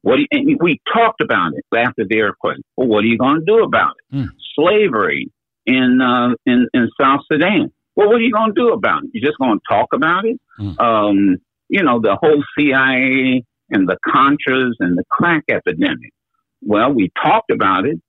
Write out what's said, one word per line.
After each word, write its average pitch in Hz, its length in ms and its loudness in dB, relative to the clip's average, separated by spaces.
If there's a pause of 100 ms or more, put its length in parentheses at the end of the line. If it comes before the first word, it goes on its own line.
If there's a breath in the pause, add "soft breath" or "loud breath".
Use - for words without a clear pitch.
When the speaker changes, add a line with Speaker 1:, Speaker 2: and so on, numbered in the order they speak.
Speaker 1:
What - 140 2
do 143 60 0
you, - 80 0
and 285 300 0
we 165 200 0 (120)
talked 226 280 0
about 87 340 -2
it - 100 -12 (120)
after 120 320 -2
the 110 120 0
earthquake. 90 380 -4 (180)
Well, 127 120 -2
what 104 160 2
are 113 40 2
you 117 100 0
gonna 139 280 0
do 220 160 4
about 113 320 0 (160)
it? 135 60 -8
Speaker 2:
Mm. 131 120 -4 (260)
Speaker 1:
Slavery 147 760 0 (360)
in, 127 340 2
uh, 123 300 0 (160)
in, 123 280 2
in 120 140 2 (120)
South 139 200 2 (100)
Sudan. 156 400 0 (240)
Well, 208 140 4
what 226 80 4
are 233 40 2
you 233 120 0
gonna 220 220 0
do 240 180 2
about 95 320 -2
it? - 80 -14
You 110 80 -8
just 143 180 -2
gonna 120 300 0
talk 113 240 0
about 165 320 0
it? 233 160 -4 (200 loud breath)
Speaker 2:
Mm. 101 200 -8
Speaker 1:
Um, 104 560 2 (320)
you 196 140 -2
know, 123 180 0
the 104 200 0
whole 151 220 2 (140)
C 147 160 0
I 131 240 0
A 131 480 0 (260)
and 98 180 0
the 92 80 -2 (100)
Contras 131 720 0
and 90 180 0
the - 140 -4
crack 170 400 0
epidemic. 90 640 -4 (500)
Well, 107 300 0
we 104 180 0 (120)
talked 208 280 0
about 95 360 0
it. 165 220 -4